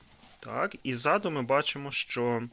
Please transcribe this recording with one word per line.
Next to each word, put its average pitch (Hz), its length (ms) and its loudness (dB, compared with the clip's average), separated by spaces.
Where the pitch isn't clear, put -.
Так, 135 420 -4
і 131 120 -2
ззаду 170 360 2
ми 143 120 -2
бачимо, 143 480 2
що 120 640 0